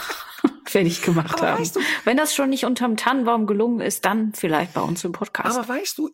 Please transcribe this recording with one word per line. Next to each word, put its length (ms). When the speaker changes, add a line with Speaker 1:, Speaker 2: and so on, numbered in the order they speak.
Speaker 1:
<laughs> 460
fertig 380
gemacht 340
Speaker 2:
Aber 140
Speaker 1:
haben. 100
Speaker 2:
weißt 140
du 60
Speaker 1:
Wenn 140
das 160
schon 160
nicht 160
unterm 320
Tannenbaum 480
gelungen 340
ist, 260
dann 280
vielleicht 400
bei 80
uns 220
im 80
Podcast. 460
Speaker 2:
Aber 120
weißt 300
du, 140